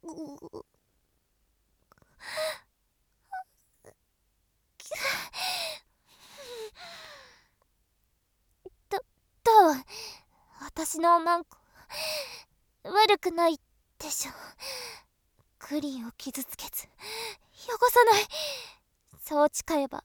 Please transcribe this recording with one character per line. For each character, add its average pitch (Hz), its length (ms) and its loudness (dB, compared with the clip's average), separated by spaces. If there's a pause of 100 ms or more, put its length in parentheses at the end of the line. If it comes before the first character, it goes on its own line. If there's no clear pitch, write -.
(160)
う。 - 500 -16 (4000)
ど、 392 80 -2
ど - 40 -4 (720)
う？ 262 120 -2 (800)
私 311 380 -8
の 339 180 6
お - 20 6
ま 339 180 2
ん 349 80 -4
こ、 - 120 -20 (1300)
悪 415 340 4
く 359 140 -2
な 339 160 2
い 320 120 0 (400)
で 415 100 -10
し - 180 -6
ょ。 - 40 -12 (1300)
ク 294 220 -4
リ 269 180 -6
ン 226 80 -10
を 233 100 -12
傷 269 260 -10
つ - 120 -14
け - 100 -14
ず、 - 220 -12 (680)
汚 466 240 -8 (120)
さ 494 160 8
な 427 140 8
い。 415 40 0 (960)
そ 294 240 4
う - 60 4
誓 311 300 -2
え 277 60 -2
ば - 180 -12